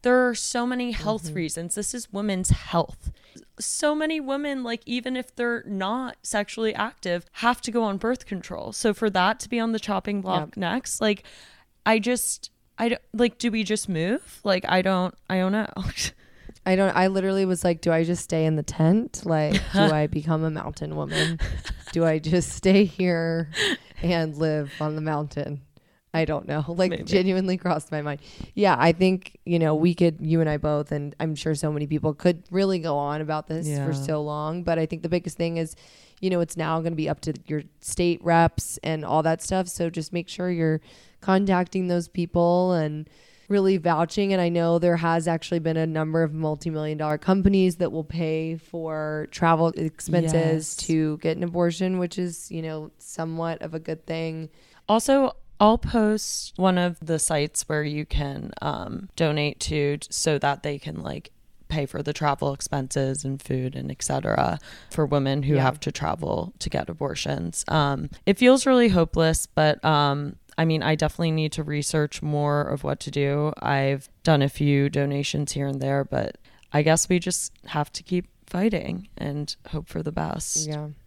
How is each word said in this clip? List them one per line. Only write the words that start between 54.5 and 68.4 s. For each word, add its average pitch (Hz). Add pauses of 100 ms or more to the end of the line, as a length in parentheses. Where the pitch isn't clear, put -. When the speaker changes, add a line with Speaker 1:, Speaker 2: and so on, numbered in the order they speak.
Speaker 1:
Also, 262 (280)
I'll 220
post -
one 185
of 175
the 160
sites 151
where 151
you 151
can, 139 (100)
um, -
donate 151
to 147
t-, -
so 151
that 139
they 147
can, -
like, - (380)
pay 151
for -
the 147
travel 143
expenses 135
and 135
food 131
and 135
et 135
cetera - (320)
for 156
women 139
who 147
Speaker 2:
Yeah. 135
Speaker 1:
have 131
to 151
travel -
to -
get -
abortions. 156
Um, 147 (160)
it 196
feels 254